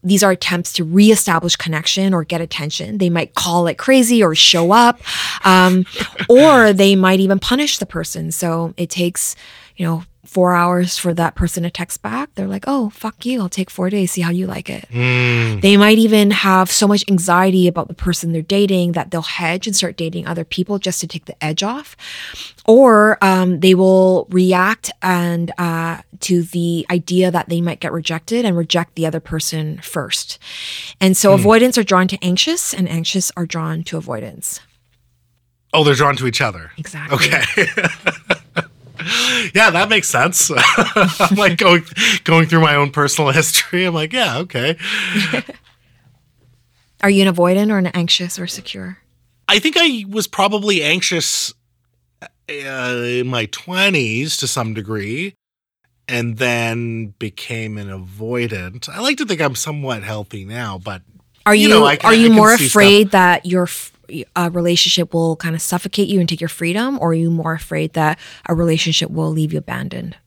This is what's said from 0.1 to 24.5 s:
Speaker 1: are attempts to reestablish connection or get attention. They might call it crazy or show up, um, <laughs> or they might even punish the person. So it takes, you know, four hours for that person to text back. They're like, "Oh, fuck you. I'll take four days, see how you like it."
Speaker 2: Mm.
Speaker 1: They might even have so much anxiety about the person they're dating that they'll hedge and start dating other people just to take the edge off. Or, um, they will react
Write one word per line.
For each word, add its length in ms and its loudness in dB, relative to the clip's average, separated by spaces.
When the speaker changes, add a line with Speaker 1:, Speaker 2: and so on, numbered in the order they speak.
Speaker 1:
are 80 4
attempts 420 -4
to 100 -4
reestablish 720 4
connection 560 -2
or 100 -2
get 180 -6
attention. 560 -8
They 120 2
might 260 -2
call 320 0
it 100 -4
crazy 460 4
or 100 2
show 380 2
up, 280 4
um, 400 6
<laughs> 220 -10
or 440 8
they 220 6
might 240 4
even 200 2
punish 380 -2
the 80 -4
person. 460 -8
So 460 -4
it 120 -6
takes, 460 -4
you 80 -4
know, 180 -4
four 300 2
hours 420 0
for 160 -4
that 220 -2
person 260 -2
to 80 -4
text 320 -10
back. 320 -8
They're 140 -8
like, 180 -8
"Oh, 240 -2
fuck 340 -12
you. 180 -2
I'll 80 -4
take 200 -6
four 220 -4
days, 220 -2
see 80 -4
how 100 0
you 160 -2
like 200 -10
it." 240 -12
Speaker 2:
Mm. 720 0
Speaker 1:
They 160 6
might 220 6
even 320 4
have 400 2
so 160 2
much 200 2
anxiety 600 2
about 200 -2
the 60 -14
person 380 -4
they're 100 -4
dating 520 0
that 180 -6
they'll 100 -4
hedge 460 -6
and 80 -4
start 200 -4
dating 300 -8
other 180 -6
people 360 -4
just 220 -6
to 60 -8
take 180 -14
the 180 -16
edge 180 -4
off. 340 -8
Or, 580 6
um, 360 2
they 160 6
will 560 4
react 580 0